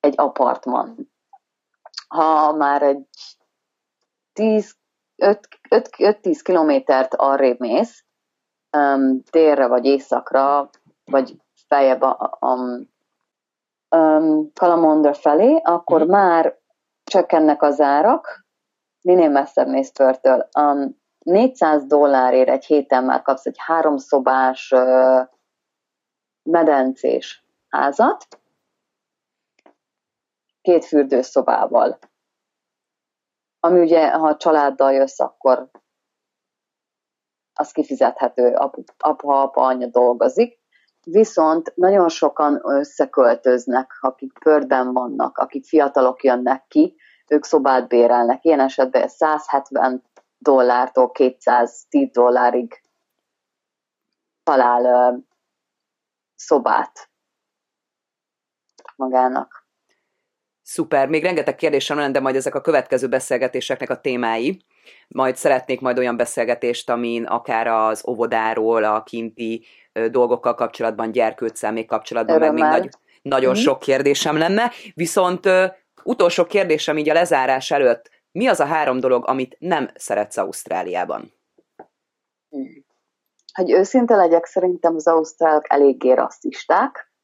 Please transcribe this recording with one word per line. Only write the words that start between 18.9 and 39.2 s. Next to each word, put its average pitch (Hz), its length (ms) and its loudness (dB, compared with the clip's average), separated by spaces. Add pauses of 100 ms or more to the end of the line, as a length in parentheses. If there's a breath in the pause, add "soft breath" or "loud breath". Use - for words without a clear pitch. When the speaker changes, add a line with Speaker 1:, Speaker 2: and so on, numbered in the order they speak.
Speaker 1:
minél 175 280 4
messzebb 139 400 0
mész 135 240 -4
Perthtől. 131 560 0 (100)
Öm, 143 380 -2 (220)
négyszáz 175 680 0
dollárért 131 640 2
egy 131 160 -2
héten 139 400 0
már 131 180 -2
kapsz - 240 -4
egy 139 120 -8
háromszobás, 135 1120 -2
ö, 131 480 4 (1200)
medencés 139 1040 0 (240)
házat, 143 580 -2 (2250)
két 170 240 2
fürdőszobával. 135 1120 0 (1700)
Ami 175 140 4
ugye, 165 300 4
ha 160 180 0
a 151 80 0
családdal 139 560 2
jössz, 135 280 0
akkor 127 500 -2 (1800)
az - 200 -8
kifizethető, 123 840 -2
apu, - 280 -4 (160)
apa, 143 440 -2